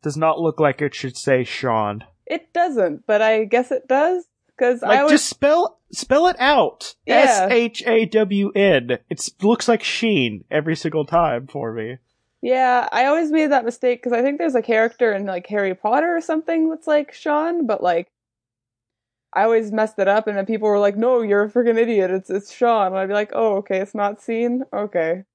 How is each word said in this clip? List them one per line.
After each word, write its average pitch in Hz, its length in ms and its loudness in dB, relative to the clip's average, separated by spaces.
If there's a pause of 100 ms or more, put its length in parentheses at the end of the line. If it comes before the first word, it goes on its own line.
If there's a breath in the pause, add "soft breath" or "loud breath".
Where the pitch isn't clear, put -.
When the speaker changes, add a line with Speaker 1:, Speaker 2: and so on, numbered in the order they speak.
Speaker 1:
does 147 160 -6
not 160 220 0
look 165 200 -2
like 147 220 0
it 143 140 -4
should 131 200 -10
say 127 280 0
Sean. 110 600 -4 (220)
Speaker 2:
It - 260 -6
doesn't, 294 540 -2
but 214 160 2
I 220 220 2
guess 233 280 0
it 254 160 -6
does, 330 380 0 (320)
'cause 247 240 0
I - 60 -6
Speaker 1:
Like, 254 140 4
Speaker 2:
always 302 120 4
Speaker 1:
just - 160 2
spell, 320 500 0 (120)
spell 294 380 0
it 349 100 -2
out. 262 560 0 (100)
Speaker 2:
Yeah. 233 100 2 (300)
Speaker 1:
S 208 60 0
H 233 340 0
A 226 200 2
W 202 500 0
N. 139 420 2 (100)
It's, - 220 -8 (140)
looks 220 240 2
like 226 160 0
Sheen 131 680 -2
every 156 260 -2
single 151 300 -4
time 143 400 0
for 131 260 -8
me. 117 260 -10 (440)
Speaker 2:
Yeah, 254 500 0
I 247 140 0
always 311 240 0
made 302 220 0
that 254 140 0
mistake 240 360 -4
'cause 247 120 -4
I 233 100 0
think 285 160 -2
there's 320 160 -2
a 233 80 2
character 226 500 0
in, 202 140 -4
like, 180 200 -6
Harry 196 280 -2
Potter 302 420 0
or 330 40 -4
something 320 500 -2
that's 320 160 -10
like 294 260 0
Sean, 311 540 -2
but, 214 160 -4
like, 175 260 0 (1200)
I 196 120 0
always 226 280 0
messed 214 280 -4
it 190 80 2
up, 214 180 2
and 214 100 -4
then 196 120 -4
people 214 220 -2
were 208 100 2
like, 202 180 2
"No, 240 240 2
you're 202 220 2
a 208 80 -4
freaking 233 260 2
idiot. 226 320 2
It's, 190 220 -4
it's 202 200 -6
Sean." 226 360 2
And 190 100 -4
I'd 190 120 -4
be 196 40 -2
like, 208 220 -2
"Oh, 214 220 0
okay, 196 220 -4
it's 196 140 -8
not 208 320 -4
Sean? 240 380 -2 (100)
Okay." 190 600 -4